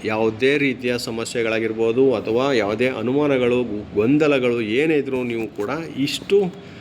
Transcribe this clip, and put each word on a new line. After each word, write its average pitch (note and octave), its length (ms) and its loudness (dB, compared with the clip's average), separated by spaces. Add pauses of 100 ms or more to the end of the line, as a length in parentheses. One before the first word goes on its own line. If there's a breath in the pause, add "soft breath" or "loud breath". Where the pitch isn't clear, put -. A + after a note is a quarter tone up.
ಯಾವುದೇ A2 520 2
ರೀತಿಯ B2 400 -2
ಸಮಸ್ಯೆಗಳಾಗಿರ್ಬೋದು A2+ 1160 0
ಅಥವಾ A#2 380 0
ಯಾವುದೇ A2 340 2
ಅನುಮಾನಗಳು, B2 760 0 (320)
ಗೊಂದಲಗಳು B2 640 2
ಏನೇ C3+ 340 0
ಇದ್ರೂ B2+ 280 -2
ನೀವು A2+ 240 -4
ಕೂಡ G2+ 220 -6 (280)
ಇಷ್ಟು, F3+ 680 0 (160 loud breath)